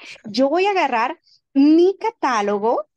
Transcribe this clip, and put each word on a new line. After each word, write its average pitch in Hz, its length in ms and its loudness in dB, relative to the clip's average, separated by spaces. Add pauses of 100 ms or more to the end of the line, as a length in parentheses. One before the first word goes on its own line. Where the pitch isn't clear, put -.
(260)
Yo 233 240 0
voy 359 160 0
a 415 60 0
agarrar 277 480 -4 (340)
mi 320 460 4
catálogo, 233 960 -4